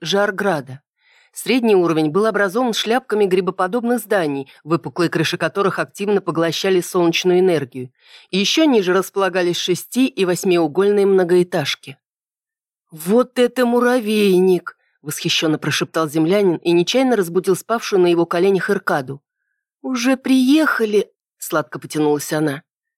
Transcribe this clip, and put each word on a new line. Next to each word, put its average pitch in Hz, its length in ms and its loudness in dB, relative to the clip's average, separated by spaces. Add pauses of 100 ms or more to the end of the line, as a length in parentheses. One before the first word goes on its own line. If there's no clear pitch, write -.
Жарграда. 185 840 -4 (540)
Средний 226 400 2
уровень 160 320 2
был 190 160 0
образован 208 480 0
шляпками 214 540 -2
грибоподобных 190 720 -2
зданий, 147 500 -4 (140)
выпуклые 160 460 -2
крыши 160 260 -2
которых 175 420 -2
активно 196 440 -2
поглощали 165 580 -2
солнечную 175 600 0
энергию. 139 520 -2 (380)
И 185 80 -2
ещё 202 260 2
ниже 208 300 4
располагались 185 640 -2
шести- 233 480 -2
и 196 180 -2
восьмиугольные 180 800 0
многоэтажки. 180 920 0 (920)
"Вот 202 480 -2
это 247 280 2
муравейник!" — 214 1120 2 (240)
восхищённо 156 560 -2
прошептал 160 500 -2
землянин 165 480 2
и 170 160 -2
нечаянно 233 440 2
разбудил 185 380 0
спавшую 214 460 -2
на 180 60 4
его 170 180 2
коленях 180 460 0
Иркаду. 143 500 -4 (600)
"Уже 262 340 -2
приехали?" — 262 960 2 (240)
сладко - 420 -6
потянулась 151 540 -2
она. 151 300 -2 (360)